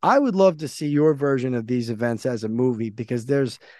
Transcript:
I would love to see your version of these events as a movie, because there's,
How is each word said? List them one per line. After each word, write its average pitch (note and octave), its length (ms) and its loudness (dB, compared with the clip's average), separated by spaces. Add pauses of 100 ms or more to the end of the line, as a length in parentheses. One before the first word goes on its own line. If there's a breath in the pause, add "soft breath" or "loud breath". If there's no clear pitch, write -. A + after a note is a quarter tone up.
I A#3 160 4
would C4 160 2
love F#3+ 240 6
to D#3 80 -8
see D3 220 -8
your D3 260 4
version C3+ 400 0
of A2+ 140 -4
these A#2+ 200 -2
events A#2 380 -2
as A#2+ 160 -2
a A2 60 -4
movie, A#2 420 -2
because A#2 360 -6
there's, C3+ 340 0 (200 soft breath)